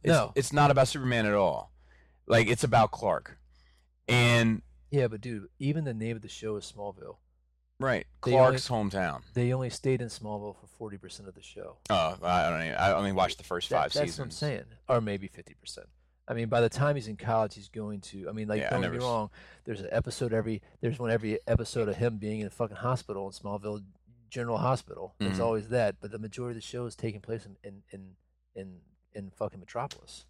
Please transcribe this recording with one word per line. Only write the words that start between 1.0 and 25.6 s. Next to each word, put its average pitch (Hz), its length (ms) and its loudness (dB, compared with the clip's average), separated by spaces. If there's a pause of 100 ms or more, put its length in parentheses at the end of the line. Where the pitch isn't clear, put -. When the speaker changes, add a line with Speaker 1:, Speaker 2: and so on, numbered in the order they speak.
Speaker 1:
at 104 80 4
all. 85 400 2 (540)
Like, 117 200 6
it's 113 160 2
about 120 280 6
Clark. - 480 -2 (720)
And 120 540 6 (280)
Speaker 2:
Yeah, 135 180 2
but 110 120 -6
dude, 110 280 -8 (100)
even 147 260 0
the 127 100 -4
name 113 220 -2
of 104 60 -12
the 107 60 -16
show 107 280 -6
is - 180 -10
Smallville. 101 420 -12 (640)
Speaker 1:
Right. 127 280 0 (180)
Speaker 2:
They 123 80 0
Speaker 1:
Clark's 131 380 6
Speaker 2:
only, 107 200 0
Speaker 1:
hometown. 87 320 -2 (120)
Speaker 2:
they 123 180 0
only 127 160 -4
stayed 131 320 -2
in 120 80 -8
Smallville 104 480 -10
for - 100 -20 (120)
forty 107 180 -10
percent 95 320 -16
of 90 60 -18
the - 80 -20
show. - 340 -16 (140)
Speaker 1:
Oh, 90 320 2
I 87 260 4
don't 80 140 -2
even, 80 140 -4
I 98 160 4
only 98 200 2
watched 92 260 2
the - 60 -18
first 87 240 -4
Speaker 2:
That, - 80 0
Speaker 1:
five 73 160 4
Speaker 2:
that's - 40 -4
what 131 280 -2
I'm 117 60 -10
Speaker 1:
seasons. - 60 -14
Speaker 2:
saying. 147 280 -4 (240)
Or 123 120 4
maybe 101 260 -4
fifty - 280 -18
percent. - 340 -18 (400)
I 117 60 -4
mean, 117 140 -2
by 117 120 4
the 117 100 6
time 147 260 0
he's 113 100 -6
in 110 100 -8
college, 110 380 0
he's 101 140 -20
going 104 340 -8
to, 95 260 -12
I 98 40 -8
mean, 107 160 -6
like, 104 120 0
Speaker 1:
Yeah, - 80 -2
I - 20 0
Speaker 2:
don't 98 100 0
get 95 60 0
Speaker 1:
never - 80 -2
Speaker 2:
me 120 40 -4
Speaker 1:
s- 123 60 -2
Speaker 2:
wrong, 117 260 -2 (340)
there's 101 160 -8
an 98 120 -10
episode 117 400 -2
every, 110 280 0 (200)
there's 120 180 -2
one 120 120 -2
every 110 360 0
episode 113 420 0
of 95 80 -2
him 117 200 0
being 107 240 -4
in 104 80 -4
a - 20 -10
fucking 104 280 -6
hospital 110 480 -4
in 95 60 -12
Smallville 104 520 -8 (460)
General 117 280 -2
Hospital. - 600 -2
There's 98 160 -2
Speaker 1:
Mm-hmm. 95 80 -2
Speaker 2:
always 110 260 0